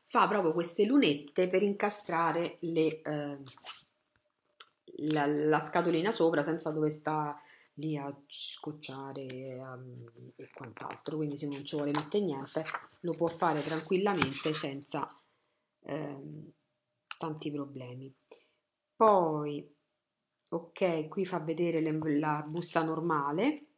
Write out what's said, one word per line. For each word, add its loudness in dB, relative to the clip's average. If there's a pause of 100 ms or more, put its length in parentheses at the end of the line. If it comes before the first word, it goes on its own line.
fa 4
proprio 4
queste 2
lunette 4
per 4
incastrare 0
le, 2
eh, -4 (1700)
la, 4
la 4
scatolina 2
sopra 4
senza -2
dover 2
sta -2 (440)
lì -2
a -6 (140)
scocciare, -10
ehm, -12 (400)
e -18
quant'altro, -10
quindi -2
se -6
non -6
ci -6
vuole 0
mettere 0
niente -4 (360)
lo -2
può 2
fare 2
tranquillamente 0
senza, -4 (760)
ehm, -8 (680)
tanti -4
problemi. -10 (840)
Poi, 4 (760)
ok, 0
qui -2
fa -2
vedere 0
le, 2
la 0
busta 0
normale 0 (120)